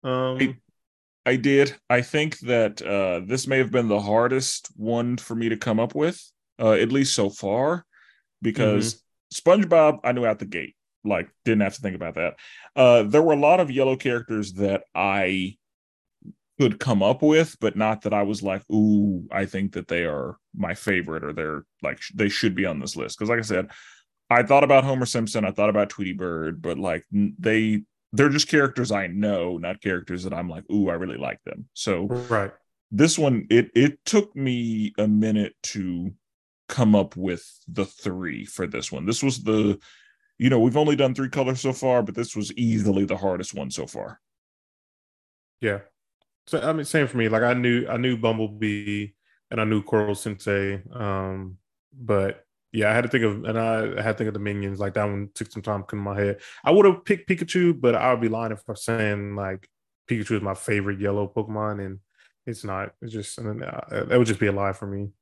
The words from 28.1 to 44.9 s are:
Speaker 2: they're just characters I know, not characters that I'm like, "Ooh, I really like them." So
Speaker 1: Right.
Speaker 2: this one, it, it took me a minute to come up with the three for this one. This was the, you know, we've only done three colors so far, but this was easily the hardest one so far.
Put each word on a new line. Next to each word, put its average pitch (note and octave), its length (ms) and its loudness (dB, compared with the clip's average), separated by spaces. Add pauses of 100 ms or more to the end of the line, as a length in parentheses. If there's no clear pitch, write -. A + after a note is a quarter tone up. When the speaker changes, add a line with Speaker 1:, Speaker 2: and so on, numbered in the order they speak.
Speaker 2:
they're B2+ 180 4
just C#3+ 200 0
characters B2+ 420 2
I G2 160 -2
know, F2+ 500 -2
not E2+ 240 -8
characters F2+ 420 -4
that F#2 100 -6
I'm F2 140 -6
like, D#2+ 240 -12
"Ooh, G2 180 2
I E2+ 40 -2
really E2+ 240 -6
like C2 260 -8
them." - 300 -14
So F#2+ 320 -4
Speaker 1:
Right. A#2 460 -2 (400)
Speaker 2:
this D3 260 4
one, C3 320 0
it, A#2 260 4
it C#3+ 300 2
took G#3 300 2
me A#2 640 -2
a G#2+ 80 2
minute G#2+ 560 2
to F#2 500 -6 (560)
come G#2+ 260 4
up G2 220 2
with F2+ 260 -4 (240)
the G2 180 -4
three F2+ 600 -8
for F2+ 220 -8
this - 240 -8
one. D2 160 -8
This A#2+ 160 -2
was B2 200 -2
the, G#2+ 360 2 (580)
you B2 140 -2
know, B2 80 4
we've A#2+ 180 2
only D3+ 180 2
done C3 200 0
three C3+ 140 -6
colors C3 320 -2
so C3 120 -2
far, B2+ 300 0
but G2+ 120 -6
this A2+ 200 -6
was G#2 180 -6
easily G#2+ 520 0
the F#2 120 -4
hardest F2+ 380 -4
one C2+ 160 -8
so C#2+ 160 -8
far. - 320 -14 (1400)